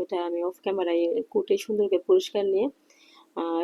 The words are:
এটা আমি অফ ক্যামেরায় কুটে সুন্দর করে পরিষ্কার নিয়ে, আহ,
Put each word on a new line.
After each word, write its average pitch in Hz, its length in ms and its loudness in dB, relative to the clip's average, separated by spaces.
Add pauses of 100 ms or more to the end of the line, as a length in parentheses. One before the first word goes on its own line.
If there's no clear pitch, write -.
এটা 185 240 -4
আমি 170 200 -4
অফ 185 180 -6
ক্যামেরায় 175 400 0 (280)
কুটে 202 260 0
সুন্দর 208 320 -2
করে 180 180 2
পরিষ্কার 190 380 2
নিয়ে, 196 220 0 (680)
আহ, 170 280 -2